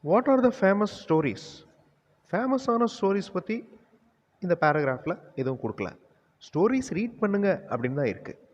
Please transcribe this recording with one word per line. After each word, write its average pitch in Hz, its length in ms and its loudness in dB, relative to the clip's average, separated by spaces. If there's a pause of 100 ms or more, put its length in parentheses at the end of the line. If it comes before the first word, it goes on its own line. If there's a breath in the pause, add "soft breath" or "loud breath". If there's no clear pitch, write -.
What 214 260 2
are 262 140 4
the 247 60 6
famous 202 380 2 (200)
stories? 151 320 2 (920)
ஃபேமஸான 240 540 0 (160)
ஸ்டோரிஸ் 196 320 0
பத்தி 214 360 -6 (680)
இந்த 175 220 0
பேராகிராஃப்ல 147 720 0
எதுவும் 131 280 -4
கொடுக்கல. 104 380 -6 (380)
ஸ்டோரிஸ் 240 560 0
ரீட் 226 260 -4
பண்ணுங்க 202 500 0
அப்படின்னு 123 240 -2
தான் 143 120 0
இருக்கு. - 480 -6